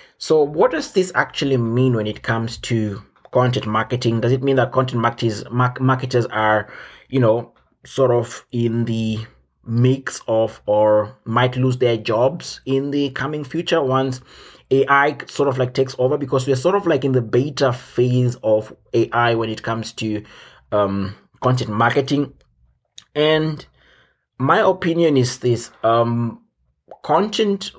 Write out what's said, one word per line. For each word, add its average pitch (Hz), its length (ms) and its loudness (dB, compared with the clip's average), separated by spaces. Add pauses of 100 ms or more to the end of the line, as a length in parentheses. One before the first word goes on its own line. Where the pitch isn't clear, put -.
(180)
So 156 240 4
what 156 300 2
does 302 180 -6
this 185 240 0
actually 139 440 0
mean 120 360 2
when 107 140 -2
it - 160 -10
comes 117 320 -2
to 107 440 -2 (300)
content 123 360 2
marketing? 113 540 -2
Does 117 120 2
it 131 100 0
mean 135 140 2
that 120 160 2
content 127 280 0
marketers, 117 480 -2
mar-, 123 300 0
marketers 123 480 0
are, 107 460 0 (360)
you 131 120 0
know, 117 320 2 (320)
sort 131 260 0
of 120 400 -2
in 117 360 0
the 113 320 -2 (460)
mix 123 640 0
of, 110 400 0
or 107 580 2
might 123 300 0
lose 127 220 0
their 120 220 2
jobs 123 680 -2
in 135 240 -2
the 143 200 -2
coming 143 340 -6
future 160 360 -2
once 131 400 -2 (520)
A 135 160 4
I 139 380 2
sort 143 220 -2
of, 127 80 0
like, 127 160 -2
takes 131 280 -2
over? 135 180 2
Because 131 300 -2
we're 135 80 2
sort 175 180 0
of, 190 140 0
like, 143 160 2
in 135 80 0
the 123 100 2
beta 127 500 0
phase 123 680 0
of 107 320 0 (180)
A 117 180 2
I 117 260 2
when 113 140 -2
it 110 120 -10
comes 113 300 -6
to, 107 320 -6 (480)
um, 98 420 -2 (260)
content 123 300 0
marketing. 127 640 0 (800)
And 156 500 0 (760)
my 156 220 2
opinion 170 580 2
is 123 220 0
this, 117 300 -2 (120)
um, 117 580 0 (600)
content 202 760 0